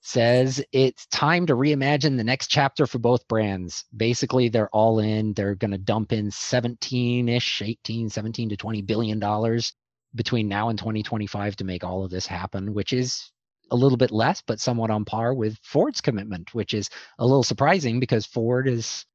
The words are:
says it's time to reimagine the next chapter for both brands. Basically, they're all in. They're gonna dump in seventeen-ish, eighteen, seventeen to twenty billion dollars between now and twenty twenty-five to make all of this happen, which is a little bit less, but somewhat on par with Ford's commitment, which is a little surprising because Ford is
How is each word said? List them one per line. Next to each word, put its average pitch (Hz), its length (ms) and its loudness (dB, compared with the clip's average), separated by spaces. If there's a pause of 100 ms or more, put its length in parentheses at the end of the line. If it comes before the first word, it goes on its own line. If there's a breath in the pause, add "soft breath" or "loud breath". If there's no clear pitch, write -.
says 127 720 2
it's 131 360 2
time 175 360 2
to 151 100 4
reimagine 139 600 2
the 117 80 -2
next 127 220 -2
chapter 139 400 2
for 123 120 -4
both 120 300 2
brands. 98 560 -2 (100)
Basically, 120 540 2
they're 110 220 2
all 110 300 4
in. 107 340 0
They're 101 220 -2
gonna 101 200 -2
dump 104 380 -2
in 104 160 -2
seventeen-ish, 120 1300 -2
eighteen, 113 480 -6
seventeen 110 400 -6
to 104 80 -4
twenty 110 240 -6
billion 107 380 -2
dollars 110 560 0 (400)
between 113 340 0
now 104 220 0
and 110 80 -2
twenty 110 240 -4
twenty-five 104 540 -4
to 98 80 -8
make 90 200 -6
all 92 180 -4
of 92 80 -6
this 92 160 -6
happen, 95 460 -6
which 101 220 -4
is 127 360 -4 (400)
a 123 60 0
little 127 220 6
bit 123 120 4
less, 113 300 0
but 110 200 -6
somewhat 113 300 0
on 107 140 0
par 117 300 -2
with 110 280 -2
Ford's 196 380 0
commitment, 101 540 -4
which 117 180 -2
is 104 160 -2 (300 loud breath)
a 120 80 2
little 131 160 6
surprising 139 580 2
because 117 240 2
Ford 123 420 0
is 120 380 -4 (100)